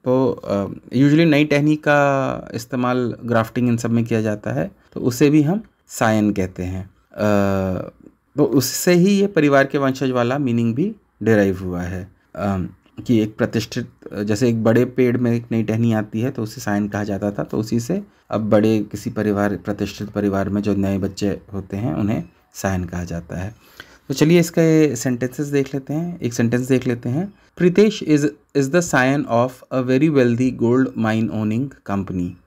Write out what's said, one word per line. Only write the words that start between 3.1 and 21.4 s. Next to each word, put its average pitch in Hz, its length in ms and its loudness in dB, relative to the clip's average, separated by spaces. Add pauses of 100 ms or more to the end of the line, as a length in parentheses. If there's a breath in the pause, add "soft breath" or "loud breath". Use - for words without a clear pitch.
ग्राफ्टिंग 117 440 0
इन 117 80 2
सब 117 140 -4
में 117 140 2
किया 113 180 0
जाता 107 300 -4
है, 160 180 -4 (220 soft breath)
तो - 80 -10
उसे 143 300 2
भी 151 120 4
हम 185 200 0 (260)
सायन 107 440 2
कहते 92 300 -4
हैं। 92 280 -8 (220)
अ, 98 760 0 (460)
तो 147 80 4
उससे 139 480 0
ही 196 280 4
ये 196 60 2
परिवार 143 400 4
के 143 120 -4
वंशज 135 320 -2
वाला 123 280 0
मीनिंग 117 360 0
भी 196 220 -2 (260)
डिराइव 101 360 4
हुआ 90 240 -6
है, 92 300 -8 (240)
अम, 95 320 -4 (380)
कि 117 120 2
एक 110 180 -2
प्रतिष्ठित, 117 540 -4 (320)
जैसे 110 260 0
एक 113 160 0
बड़े 120 200 4
पेड़ 123 320 0
में 120 160 0
एक 117 200 -2
नई 113 100 0
टहनी 113 300 0
आती 107 280 -2
है 117 100 -2
तो 113 120 -8
उसे - 180 -10
सायन 104 280 -2
कहा 101 160 -4
जाता 101 260 -4
था, 143 140 -6
तो - 140 -6
उसी 113 220 -2
से 180 220 -4 (280 soft breath)
अब 110 200 -4
बड़े 110 280 4
किसी 104 320 -8
परिवार, 104 460 0
प्रतिष्ठित 104 520 -8
परिवार 98 400 -2
में 101 140 -2
जो 104 120 -2
नए 98 240 -2
बच्चे 98 420 -4 (120)